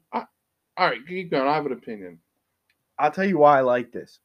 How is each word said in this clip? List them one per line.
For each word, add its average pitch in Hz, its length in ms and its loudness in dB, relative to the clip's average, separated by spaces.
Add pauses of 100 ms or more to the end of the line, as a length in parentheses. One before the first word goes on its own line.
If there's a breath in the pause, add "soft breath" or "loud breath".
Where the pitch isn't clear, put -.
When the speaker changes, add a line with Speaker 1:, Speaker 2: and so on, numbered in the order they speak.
(120)
Speaker 1:
I, 240 140 -6 (520)
all 180 120 2
right, 123 180 -8
keep 180 220 -8
going. 139 180 0
I 143 60 2
have 151 140 -4
an 131 60 -6
opinion. 98 460 -14 (760)
Speaker 2:
I'll 147 140 0
tell 190 140 -4
you 196 120 0
why 147 220 8
I - 20 2
like 123 300 0
this. - 340 -16